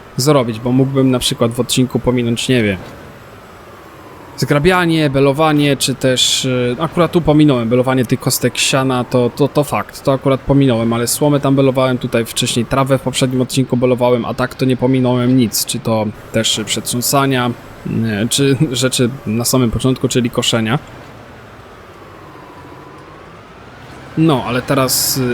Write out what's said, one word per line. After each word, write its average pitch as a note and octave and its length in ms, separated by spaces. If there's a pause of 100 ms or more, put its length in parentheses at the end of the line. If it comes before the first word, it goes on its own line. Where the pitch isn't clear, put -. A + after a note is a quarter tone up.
(180)
zrobić, B2 420
bo B2 120
mógłbym C3+ 400
na B2 80
przykład A#2+ 320
w A#2+ 80
odcinku B2 400
pominąć, A#2+ 500
nie A#2+ 140
wiem, G2 140 (1600)
zgrabianie, D#3+ 720
belowanie, C#3+ 680
czy C3 180
też, - 500
e, B2 380
akurat E3 280
tu F3 100
pominąłem D3 480
belowanie B2+ 360
tych B2 140
kostek - 380
siana, C3 460
to, B2 320
to, C#3 120
to D3 160
fakt, - 400
to C#3 100
akurat C3+ 280
pominąłem, B2 520
ale A#2 140
słomę D3 320
tam C#3 160
belowałem, C3 420
tutaj A#2 280
wcześniej A#2+ 400
trawę C3 320
w - 40
poprzednim B2+ 400
odcinku B2+ 360
belowałem, B2 480
a A2 80
tak - 220
to C3 100
nie B2+ 120
pominąłem B2+ 600
nic, A#2 280
czy A#2+ 140
to A2 260 (260)
też A2+ 340
przetrząsania, B2 840 (360)
e, A2 420
czy C#3 280 (140)
rzeczy B2 380 (160)
na A2+ 200
samym B2+ 260
początku, B2+ 360
czyli A#2+ 220
koszenia. A#2 500 (3500)
No, D#3 300
ale B2 140
teraz, C3+ 580 (140)